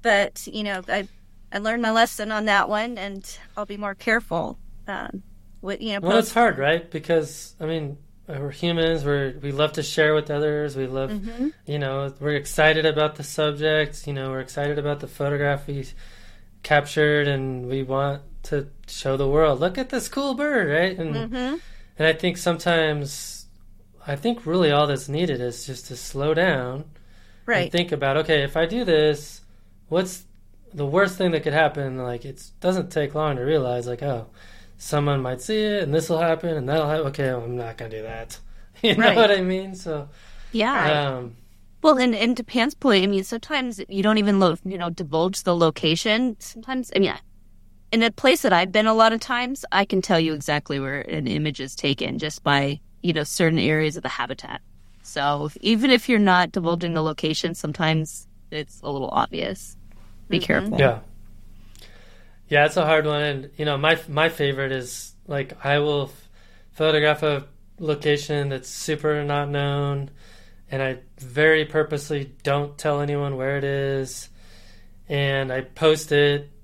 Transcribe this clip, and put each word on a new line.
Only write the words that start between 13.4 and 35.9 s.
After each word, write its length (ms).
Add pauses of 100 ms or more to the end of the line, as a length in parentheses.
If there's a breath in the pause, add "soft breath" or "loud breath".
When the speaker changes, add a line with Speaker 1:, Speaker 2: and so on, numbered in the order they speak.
Speaker 2:
You 60
know, 180
we're 100
excited 380
about 200
the 80
photograph 600
we 200 (760 soft breath)
captured, 640
and 400
we 160
want 400 (220)
to 240 (180)
show 300
the 120
world, 300
"Look 180
at 120
this 200
cool 260
bird," 340
right? 300
And, 300
Speaker 1:
Mm-hmm. 260 (440 loud breath)
Speaker 2:
and 80
I 60
think 240
sometimes, 1120 (600)
I 80
think 300
really 260
all 160
that's 220
needed 320
is 240
just 220
to 100
slow 360
down 520 (600 soft breath)
Speaker 1:
Right. 160
Speaker 2:
and 100
think 200
about, 260
"Okay, 260
if 140
I 80
do 200
this, 560 (480 soft breath)
what's 360 (480)
the 120
worst 320
thing 140
that 120
could 100
happen?" 440
Like, 280
it 340
doesn't 320
take 240
long 220
to 60
realize, 440
like, 160
"Oh, 240 (500 loud breath)
someone 440
might 200
see 200
it, 220
and 100